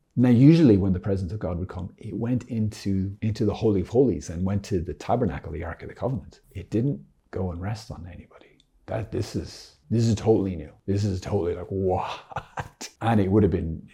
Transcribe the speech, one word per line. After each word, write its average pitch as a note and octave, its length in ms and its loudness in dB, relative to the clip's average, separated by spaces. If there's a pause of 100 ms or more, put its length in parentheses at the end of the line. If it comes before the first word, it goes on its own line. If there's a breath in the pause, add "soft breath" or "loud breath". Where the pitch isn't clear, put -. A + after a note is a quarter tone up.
(160)
Now, B2 140 4
usually C3 480 8
when F#2+ 160 2
the F#2 40 0
presence F#2+ 320 -4
of G#2+ 80 -8
God F2 200 -6
would F2+ 100 -6
come, F2+ 300 -12
it G2+ 180 -10
went A#2+ 280 -2
into, G2+ 760 -4
into A2 240 -2
the G2+ 80 0
Holy G2+ 300 2
of - 60 -6
Holies A2+ 420 2
and F2 160 -4
went G2+ 180 -2
to F#2 160 -2
the - 140 -6
tabernacle, G2 580 -4
the E2 100 -8
Ark - 200 -12
of - 80 -14
the - 40 -18
Covenant. - 460 -8 (120)
It - 180 -14
didn't C3+ 340 -2 (280)
go F#2 180 -4
and E2 100 -10
rest G#2+ 300 -8
on F2 200 -14
anybody. - 460 -20 (300)
That, G#2+ 260 -6
this - 240 -6
is, - 380 -10 (160)
this A2+ 160 2
is A2+ 80 4
totally G2 420 0
new. D2+ 160 -12 (140)
This G2+ 180 0
is F#2 160 -2
totally F2 340 -2
like, F2 140 -10
"What?" - 1200 -6 (140)
And A2 180 4
it F#2+ 100 2
would G#2 120 6
have F2+ 100 4
been, E2 420 -4